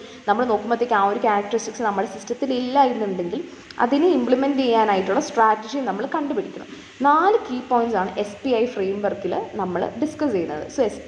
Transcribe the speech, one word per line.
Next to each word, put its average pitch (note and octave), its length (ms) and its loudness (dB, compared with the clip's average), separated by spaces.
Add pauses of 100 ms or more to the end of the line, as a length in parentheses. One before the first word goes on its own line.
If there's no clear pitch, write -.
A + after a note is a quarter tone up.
(280)
നമ്മൾ A3 180 2
നോക്കുമ്പോഴത്തേക്ക് A#3 480 0
ആ G3 120 4
ഒരു G#3 140 0
characteristics G#3+ 600 0
നമ്മുടെ G3+ 260 -2
സിസ്റ്റത്തിൽ A#3+ 460 -4
ഇല്ല B3+ 300 2
എന്നുണ്ടെങ്കിൽ G#3 600 -2 (360)
അതിനെ C#4 280 4
ഇംപ്ലിമെന്റ് C4+ 500 2
ചെയ്യാനായിട്ടുള്ള A3 640 2
സ്ട്രാറ്റജി A3 580 2
നമ്മൾ A3 280 -4 (100)
കണ്ടുപിടിക്കണം. C4+ 500 -4 (360)
നാല് D#4+ 360 4 (140)
key B3 80 -4 (100)
points A#3 280 2
ആണ് F#3+ 220 -2
എസ് G#3 240 -4
പി C4+ 60 0
ഐ A#3 160 4
ഫ്രെയിംവർക്കിൽ G3 760 -2 (120)
നമ്മൾ F3+ 380 -2 (100)
discuss D4 300 -2
ചെയ്യുന്നത്. D3+ 360 -4
So - 140 -4
എസ് - 260 0